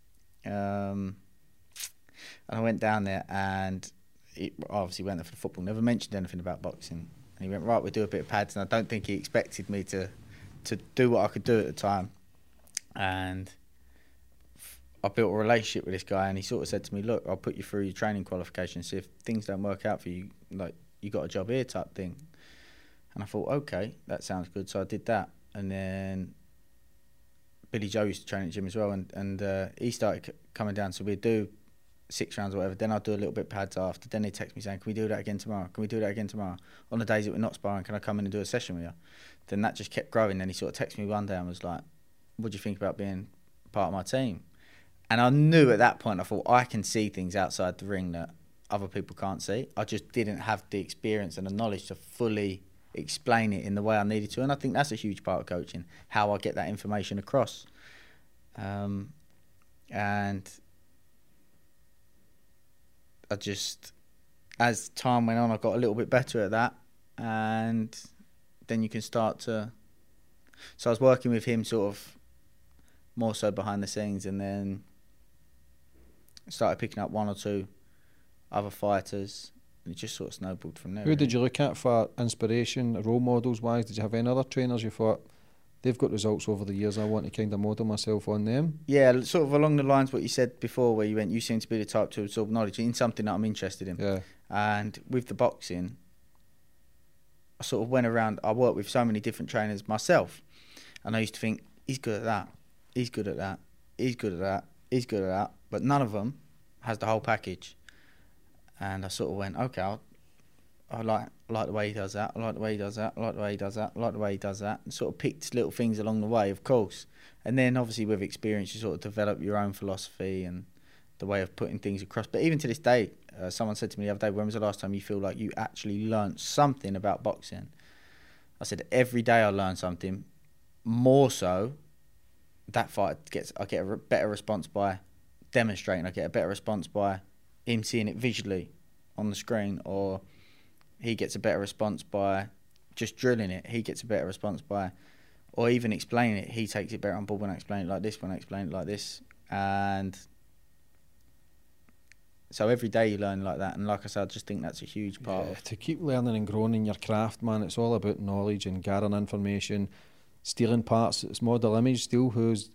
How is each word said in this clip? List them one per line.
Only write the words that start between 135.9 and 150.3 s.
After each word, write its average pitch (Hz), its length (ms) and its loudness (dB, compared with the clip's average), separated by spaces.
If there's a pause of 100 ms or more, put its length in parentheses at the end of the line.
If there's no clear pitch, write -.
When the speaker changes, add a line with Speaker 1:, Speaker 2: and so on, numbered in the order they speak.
Speaker 1:
I 92 40 -2
get 85 160 -4
a 90 40 -4
better 90 180 0
response 101 400 -4
by 98 320 0 (440)
him 117 200 0
seeing 110 240 0
it - 80 -6
visually 104 560 -2 (440)
on 104 140 -2
the 98 60 -6
screen, 101 480 -2
or 95 360 -2 (800)
he 117 160 -2
gets 101 220 -4
a - 20 -6
better 92 220 2
response 101 420 -2
by 98 460 0 (480)
just 113 200 -4
drilling 113 340 2
it. 92 160 -8
He 113 160 -4
gets - 200 -6
a - 40 -14
better 90 200 0
response 95 340 -6
by, 98 320 -4 (600)
or 117 180 4
even 120 220 2
explaining 117 460 2
it, - 120 -8
he 113 160 -4
takes 104 260 -4
it 110 80 -8
better 98 140 -2
on 101 120 -6
board 104 140 -4
when 101 100 -4
I 87 40 -6
explain 101 280 -6
it 85 60 -4
like 92 140 -2
this, 107 180 -6
when 92 120 -6
I 90 40 -6
explain 98 320 -8
it 73 40 -6
like 90 140 -4
this. - 360 -8 (280)
And 98 680 -2 (2250)